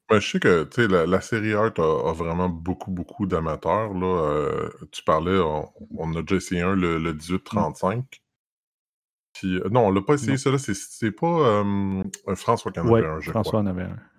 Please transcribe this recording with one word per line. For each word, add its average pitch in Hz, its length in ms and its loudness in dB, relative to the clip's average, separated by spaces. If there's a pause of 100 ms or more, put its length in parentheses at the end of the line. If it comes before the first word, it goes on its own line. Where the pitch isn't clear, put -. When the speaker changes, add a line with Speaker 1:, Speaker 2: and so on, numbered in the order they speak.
Speaker 1:
Ben, 107 120 6
je - 100 -6
sais 190 100 -2
que, 90 240 6
tu 120 180 0
sais, 113 60 4
la, 90 160 4
la 92 160 2
série 107 320 -2
Art 107 260 2
a, 80 320 2
a - 40 -4
vraiment 85 340 -2
beaucoup, 87 420 -6
beaucoup 92 360 -6
d'amateurs, 87 640 -2
là. 92 140 -2
Heu, 76 840 -2
tu - 120 -14
parlais, 85 340 2
on, 76 320 0 (280)
on 82 180 -6
a 82 60 -4
déjà 95 140 0
essayé 87 260 -2
un, 95 120 2
le, 87 240 2
le 80 140 -2
dix-huit 80 320 -6
trente-cinq. 95 600 -2
Speaker 2:
Mmh. - 20 -12 (1300)
Speaker 1:
Puis, 92 220 -4
heu, 92 140 -4
non, 117 160 6
on 95 40 4
l'a 98 120 2
pas 147 120 2
essayé, 139 180 0
Speaker 2:
Non. 131 60 0
Speaker 1:
celui-là, 135 200 0
c'est, 110 160 -4
c'est - 380 -6
pas, 151 480 2
hem, 98 440 0 (220)
heu, 98 80 -2
François 113 380 -2
qui 87 80 -6
en 85 80 2
Speaker 2:
Ouais, 113 120 6
Speaker 1:
avait 80 60 0
un, 78 140 -6
je - 100 -8
Speaker 2:
François 107 220 -2
Speaker 1:
crois. 110 80 2
Speaker 2:
en 101 60 0
avait 92 160 -4
un. 95 140 -8 (220)